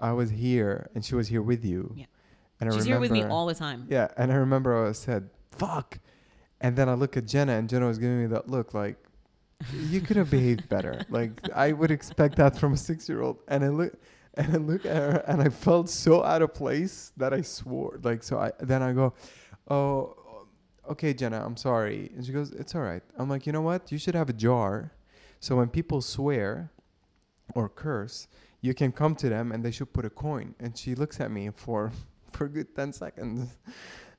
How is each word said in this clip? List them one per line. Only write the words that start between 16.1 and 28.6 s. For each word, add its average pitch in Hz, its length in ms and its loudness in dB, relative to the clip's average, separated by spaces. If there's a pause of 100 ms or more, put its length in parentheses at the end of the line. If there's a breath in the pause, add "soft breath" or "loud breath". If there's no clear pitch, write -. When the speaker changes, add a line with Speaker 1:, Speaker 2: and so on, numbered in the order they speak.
Speaker 1:
out 160 180 4
of 156 120 2
place 147 640 -4
that 131 160 2
I 143 80 2
swore. - 600 -8
Like, 117 200 0
so - 160 -4
I, 107 220 -2
then 131 220 2
I 127 120 0
go, 131 180 4 (560 loud breath)
"Oh, 139 480 0 (720)
okay, 151 240 0
Jenna, 113 320 -4
I'm 117 140 -8
sorry." 107 580 0
And 123 80 -8
she 127 80 -8
goes, 143 200 -4
"It's - 220 -10
all 170 60 -2
right." 92 220 -4 (160)
I'm 131 100 -2
like, 139 180 -2
"You 151 60 -2
know 156 80 -2 (100)
what? 180 220 -4
You 151 60 -4
should 170 160 -2
have 156 160 0
a 113 160 -6
jar. 117 460 2 (480 soft breath)
So 131 160 -2
when 120 120 4
people 147 320 -2
swear 139 720 -2 (800)
or 110 140 -2
curse, 120 600 -6 (340 soft breath)